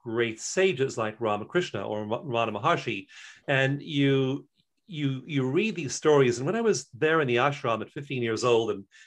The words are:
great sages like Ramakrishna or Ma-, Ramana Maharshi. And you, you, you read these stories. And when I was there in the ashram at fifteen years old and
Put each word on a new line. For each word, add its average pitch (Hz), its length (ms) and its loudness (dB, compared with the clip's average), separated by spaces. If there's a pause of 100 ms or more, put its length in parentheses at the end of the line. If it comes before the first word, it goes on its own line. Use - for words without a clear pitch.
great 113 380 -4
sages 139 560 0
like 110 240 -4
Ramakrishna 107 680 -2
or 107 180 -6
Ma-, 107 140 -4
Ramana 117 420 -2
Maharshi. 131 460 -2 (400)
And 135 340 0
you, 139 640 2 (400)
you, 139 400 -4
you 135 240 0
read 190 260 0
these 147 200 -6
stories. 139 420 6
And 131 80 -4
when 190 120 0
I - 20 0
was 214 340 0
there 156 280 2
in 139 80 0
the 120 80 2
ashram 127 420 0
at 101 100 -8
fifteen 139 320 -8
years 113 220 -2
old 113 280 4
and 98 120 -8 (240)